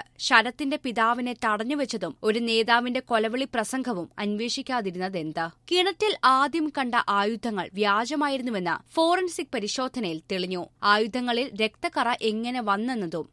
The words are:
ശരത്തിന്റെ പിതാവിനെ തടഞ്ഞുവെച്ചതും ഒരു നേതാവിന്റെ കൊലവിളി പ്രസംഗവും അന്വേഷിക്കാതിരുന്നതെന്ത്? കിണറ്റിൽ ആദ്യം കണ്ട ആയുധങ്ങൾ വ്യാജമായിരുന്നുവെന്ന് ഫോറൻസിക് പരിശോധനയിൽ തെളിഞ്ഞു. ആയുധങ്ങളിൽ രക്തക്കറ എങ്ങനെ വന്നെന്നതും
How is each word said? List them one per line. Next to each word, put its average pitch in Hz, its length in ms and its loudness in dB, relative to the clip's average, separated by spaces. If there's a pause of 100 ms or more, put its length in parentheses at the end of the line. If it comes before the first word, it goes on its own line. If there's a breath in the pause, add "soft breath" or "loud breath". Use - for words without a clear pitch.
(200)
ശരത്തിന്റെ 269 580 2
പിതാവിനെ 240 580 0
തടഞ്ഞുവെച്ചതും 220 840 -2
ഒരു 220 200 2
നേതാവിന്റെ 233 600 2
കൊലവിളി 226 440 0
പ്രസംഗവും 233 640 -4 (100)
അന്വേഷിക്കാതിരുന്നതെന്ത്? 190 1300 -4 (220)
കിണറ്റിൽ 370 460 2 (180)
ആദ്യം 285 400 2
കണ്ട 247 240 -2 (180)
ആയുധങ്ങൾ 208 640 -2
വ്യാജമായിരുന്നുവെന്ന് 233 1000 0 (160)
ഫോറൻസിക് 339 600 2
പരിശോധനയിൽ 214 720 -4
തെളിഞ്ഞു. 180 400 -4 (200)
ആയുധങ്ങളിൽ 233 720 2
രക്തക്കറ 226 520 -2 (160)
എങ്ങനെ 233 380 -2
വന്നെന്നതും 202 720 -2